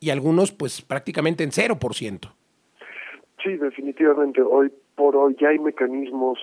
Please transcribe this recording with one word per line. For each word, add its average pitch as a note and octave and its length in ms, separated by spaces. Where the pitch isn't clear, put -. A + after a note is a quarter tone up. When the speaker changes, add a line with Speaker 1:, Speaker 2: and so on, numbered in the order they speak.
Speaker 1:
y D#3 80
algunos, D#3+ 420
pues, - 300
prácticamente D#3 640
en C3+ 80
cero G#3+ 260
por A#2 140
ciento. G2+ 400
Speaker 2:
Sí, F#3+ 140
definitivamente. C#3+ 840
Hoy C3+ 320
por C#3+ 220
hoy C#3 200
ya D3 120
hay D#3 100
mecanismos C3 840